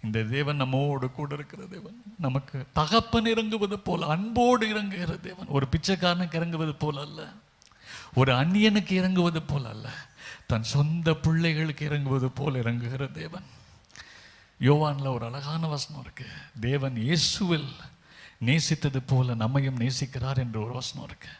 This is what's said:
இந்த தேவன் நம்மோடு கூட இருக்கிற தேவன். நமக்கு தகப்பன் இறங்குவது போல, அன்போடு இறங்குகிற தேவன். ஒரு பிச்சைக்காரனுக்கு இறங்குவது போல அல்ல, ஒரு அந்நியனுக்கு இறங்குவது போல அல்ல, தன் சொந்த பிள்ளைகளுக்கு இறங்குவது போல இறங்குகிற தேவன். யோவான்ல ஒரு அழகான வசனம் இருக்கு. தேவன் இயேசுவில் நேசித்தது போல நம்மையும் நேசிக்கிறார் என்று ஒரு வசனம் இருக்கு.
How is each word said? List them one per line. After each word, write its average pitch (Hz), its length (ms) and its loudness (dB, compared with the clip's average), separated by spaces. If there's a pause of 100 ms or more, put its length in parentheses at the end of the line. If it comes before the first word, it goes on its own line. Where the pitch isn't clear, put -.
இந்த 110 200 0
தேவன் 143 320 -2
நம்மோடு 131 560 0
கூட 143 240 -6
இருக்கிற - 280 -14
தேவன். 196 380 -16 (160)
நமக்கு 135 560 -2
தகப்பன் 220 520 4
இறங்குவது 214 540 0
போல, 170 260 -2
அன்போடு 220 640 4
இறங்குகிற 190 520 -4
தேவன். - 280 -14
ஒரு 139 240 0
பிச்சைக்காரனுக்கு 175 640 0
இறங்குவது 160 400 -2
போல 147 260 -4
அல்ல, 151 260 -12 (840)
ஒரு 131 200 6
அந்நியனுக்கு 202 580 4
இறங்குவது 180 500 4
போல 135 280 -4
அல்ல, 107 200 -10 (580)
தன் 113 160 0
சொந்த 156 500 2
பிள்ளைகளுக்கு 160 720 0
இறங்குவது 135 440 0
போல 131 300 -2
இறங்குகிற 120 520 -2
தேவன். 160 320 -10 (1160)
யோவான்ல 139 540 4
ஒரு 117 120 -4
அழகான 143 420 -6
வசனம் 147 340 -6
இருக்கு. - 240 -14 (340)
தேவன் 131 360 0
இயேசுவில் 147 760 2 (760)
நேசித்தது 143 600 2
போல 127 280 2
நம்மையும் 131 460 0
நேசிக்கிறார் 131 580 -2
என்று 113 260 -2
ஒரு 117 100 -6
வசனம் 135 300 -8
இருக்கு. - 260 -16 (100)